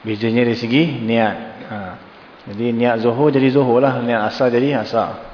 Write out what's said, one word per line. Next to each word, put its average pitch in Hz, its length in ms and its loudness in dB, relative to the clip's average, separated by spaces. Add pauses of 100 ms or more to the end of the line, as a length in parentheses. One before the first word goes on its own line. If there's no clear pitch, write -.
Bezanya 110 400 0
dari 117 160 0
segi 120 240 2 (160)
niat. 113 360 0 (360)
Ha. 107 60 -10 (760)
Jadi, 107 140 -4 (100)
niat 117 240 2
zuhur 120 320 2
jadi 135 160 4
zuhur 127 320 4
lah, 127 240 2
niat 117 240 0
asar 123 240 0
jadi 123 320 0
asar. 110 400 -2 (100)